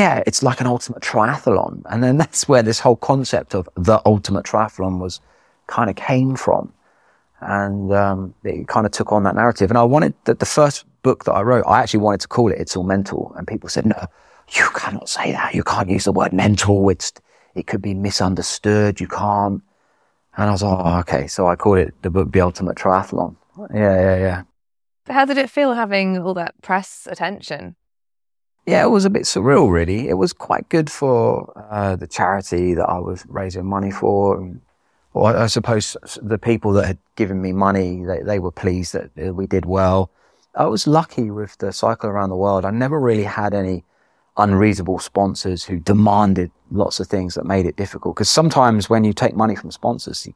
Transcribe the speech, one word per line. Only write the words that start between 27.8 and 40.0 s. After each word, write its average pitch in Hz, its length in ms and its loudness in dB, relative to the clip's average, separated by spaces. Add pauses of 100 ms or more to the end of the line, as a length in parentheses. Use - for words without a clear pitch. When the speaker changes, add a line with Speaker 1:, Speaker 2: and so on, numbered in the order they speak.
Speaker 1:
Yeah, 175 160 2
it - 80 2
was 202 140 4
a 196 60 4
bit 202 120 -2
surreal, 131 480 4
really. 90 380 0
It 90 100 0
was 175 140 2
quite - 360 -4
good 160 220 0
for, - 640 0 (180)
uh, 101 240 -2
the - 140 -8
charity 90 640 0
that 82 140 0
I 90 100 -2
was 92 300 -8
raising 92 360 -8
money 98 280 -4
for. 101 460 0
And, 92 220 -12 (540)
or 101 140 4
I, 117 160 2
I - 20 0
suppose 107 560 -2
s-, - 180 -16
the 104 180 -4
people 110 340 0
that 98 140 4
had 92 120 -4 (160)
given 98 260 -2
me 92 120 -2
money, 95 520 0
they, 87 180 -4
they 101 180 -2
were 90 100 -4
pleased 90 440 -4
that, - 160 -8 (140)
uh, 92 80 -6
we 95 140 -4
did 92 180 -2
well. 95 460 2 (460)